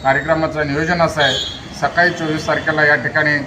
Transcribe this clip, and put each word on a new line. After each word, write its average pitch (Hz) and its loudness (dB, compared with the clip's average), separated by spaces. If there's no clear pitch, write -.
कार्यक्रमाचं 151 0
नियोजन 160 0
असं 156 0
आहे, 139 2
सकाळी 175 2
चोवीस 156 -4
तारखेला 151 0
या 147 6
ठिकाणी, 147 0